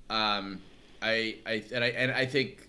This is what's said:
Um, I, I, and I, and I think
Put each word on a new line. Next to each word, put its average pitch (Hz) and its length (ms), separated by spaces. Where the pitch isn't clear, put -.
Um, 101 520
I, 110 440
I, 110 180
and 120 100
I, 120 40
and 127 240
I 131 140
think 131 420